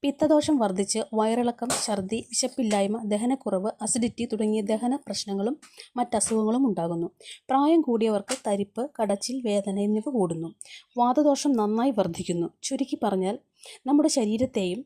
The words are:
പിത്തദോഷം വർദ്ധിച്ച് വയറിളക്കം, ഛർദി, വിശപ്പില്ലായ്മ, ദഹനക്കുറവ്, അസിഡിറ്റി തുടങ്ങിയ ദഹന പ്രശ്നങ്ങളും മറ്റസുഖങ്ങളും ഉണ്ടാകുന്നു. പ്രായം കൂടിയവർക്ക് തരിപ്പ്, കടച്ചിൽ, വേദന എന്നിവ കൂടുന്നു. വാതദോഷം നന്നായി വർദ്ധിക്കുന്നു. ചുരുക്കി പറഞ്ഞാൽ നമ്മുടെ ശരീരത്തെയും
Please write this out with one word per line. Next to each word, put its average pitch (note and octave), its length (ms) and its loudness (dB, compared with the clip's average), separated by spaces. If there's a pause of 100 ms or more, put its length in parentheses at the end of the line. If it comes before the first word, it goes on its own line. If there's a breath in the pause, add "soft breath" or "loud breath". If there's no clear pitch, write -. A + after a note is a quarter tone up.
പിത്തദോഷം D4 560 2
വർദ്ധിച്ച് G3+ 420 0 (160)
വയറിളക്കം, A#3 540 0 (160)
ഛർദി, G3+ 320 -2
വിശപ്പില്ലായ്മ, A3 880 -2
ദഹനക്കുറവ്, G#3 680 0 (120)
അസിഡിറ്റി A3+ 420 -2
തുടങ്ങിയ G#3+ 360 0
ദഹന A3 360 -2
പ്രശ്നങ്ങളും G3+ 600 -4 (400 loud breath)
മറ്റസുഖങ്ങളും A#3 720 0
ഉണ്ടാകുന്നു. E3+ 420 -2 (400 loud breath)
പ്രായം C#4+ 300 4
കൂടിയവർക്ക് A3+ 560 0 (100)
തരിപ്പ്, G#3 440 -2 (120)
കടച്ചിൽ, G#3+ 420 -2
വേദന G3+ 340 0
എന്നിവ G#3+ 320 0
കൂടുന്നു. E3+ 440 -2 (440 loud breath)
വാതദോഷം C#4 540 4
നന്നായി A3+ 380 2
വർദ്ധിക്കുന്നു. F3 600 -2 (120)
ചുരുക്കി C4+ 400 -4
പറഞ്ഞാൽ G3 360 -2 (480 loud breath)
നമ്മുടെ D4 220 6
ശരീരത്തെയും A3 760 0